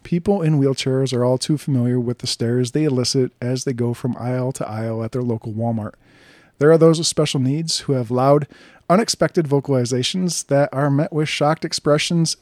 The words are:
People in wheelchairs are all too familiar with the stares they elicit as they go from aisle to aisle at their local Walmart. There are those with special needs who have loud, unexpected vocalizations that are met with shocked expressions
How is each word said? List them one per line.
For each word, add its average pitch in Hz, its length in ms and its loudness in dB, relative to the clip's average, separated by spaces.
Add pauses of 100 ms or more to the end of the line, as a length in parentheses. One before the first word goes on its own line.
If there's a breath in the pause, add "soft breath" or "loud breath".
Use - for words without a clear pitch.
People 175 400 0
in 156 180 2
wheelchairs 131 540 0
are 120 100 2
all 127 140 2
too - 180 -2
familiar 123 420 0
with 120 200 -2
the - 80 -12
stares 120 460 -2
they 151 120 0
elicit 127 560 0
as 131 240 -4
they 143 80 -4
go 120 220 -2
from 123 240 -4
aisle 127 340 -4
to - 160 -8
aisle 113 340 -6
at 113 100 -8
their 127 100 -4
local 113 320 -4
Walmart. 110 400 -4 (640 soft breath)
There 147 120 6
are 165 60 8
those 160 220 6
with 165 80 -4
special 151 340 0
needs 151 400 -2
who 139 140 -2
have 120 160 -2
loud, 139 360 4 (440 loud breath)
unexpected 175 560 0
vocalizations 135 1040 -2
that 143 220 2
are 143 200 0
met 143 240 0
with 151 160 -2
shocked 151 340 0
expressions 160 760 0